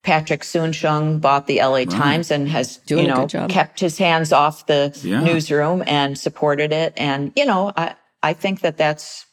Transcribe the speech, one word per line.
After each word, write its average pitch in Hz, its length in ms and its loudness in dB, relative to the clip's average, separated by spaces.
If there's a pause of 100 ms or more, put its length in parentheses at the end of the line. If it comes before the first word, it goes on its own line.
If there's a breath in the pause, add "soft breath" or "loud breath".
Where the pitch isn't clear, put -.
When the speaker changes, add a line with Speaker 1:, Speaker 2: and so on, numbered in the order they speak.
Speaker 1:
Patrick 156 400 0
Soon-Shiong 156 760 0
bought 139 280 2
the 131 120 0
L 135 160 2
A 127 100 0
Speaker 2:
Right. - 40 -6
Speaker 1:
Times 143 420 2
and 143 160 0
has, 131 300 -4
Speaker 3:
Doing 165 280 0
Speaker 1:
you 135 60 0
Speaker 3:
a - 40 0
Speaker 1:
know, 127 80 2
Speaker 3:
good 151 60 -4
job. 175 200 -4
Speaker 1:
kept - 300 0
his 170 180 -2
hands 165 340 2
off 151 340 2
the 143 380 0
Speaker 2:
Yeah. 104 180 -2
Speaker 1:
newsroom 160 640 0
and 139 320 0
supported 151 540 -2
it. 160 240 0
And, 139 400 -4
you 285 100 2
know, 202 300 0
I, 165 200 -4 (280)
I 156 100 2
think 190 280 -4
that 160 160 -2
that's - 560 -4